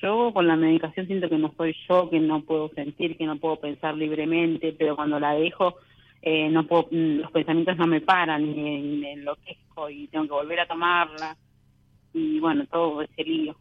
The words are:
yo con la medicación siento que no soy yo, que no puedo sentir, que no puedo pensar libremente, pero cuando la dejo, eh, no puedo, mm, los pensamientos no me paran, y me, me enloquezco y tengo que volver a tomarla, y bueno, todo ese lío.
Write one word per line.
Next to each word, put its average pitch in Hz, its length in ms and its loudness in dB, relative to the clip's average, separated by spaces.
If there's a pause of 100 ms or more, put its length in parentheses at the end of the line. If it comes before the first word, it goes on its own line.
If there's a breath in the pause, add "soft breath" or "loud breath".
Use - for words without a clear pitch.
yo 220 320 0
con 180 140 4
la 160 80 6
medicación 160 500 2
siento 180 240 -2
que 160 80 0
no 156 180 0
soy 165 200 -2 (120)
yo, 180 220 4
que 165 100 2
no 156 240 2
puedo 156 300 -2
sentir, 151 440 -6
que 165 100 -6
no 156 100 -6
puedo 156 220 -2
pensar 151 360 -6
libremente, 156 840 0
pero 151 200 2
cuando 151 220 0
la 147 140 2
dejo, 175 420 0 (460 soft breath)
eh, 156 280 0
no 156 180 2
puedo, 165 240 4
mm, 160 280 2
los - 120 -6
pensamientos 165 460 2
no 165 100 2
me 156 140 4
paran, 165 420 2
y 151 100 -2
me, 147 280 -4 (160)
me 143 160 -6
enloquezco 147 760 -12
y 147 200 -16
tengo 156 160 -4
que 147 80 -6
volver 151 260 -2
a 170 80 -2
tomarla, 165 720 -2 (760)
y 156 280 0
bueno, 160 280 0
todo 165 320 0
ese 151 220 -8
lío. 156 380 -4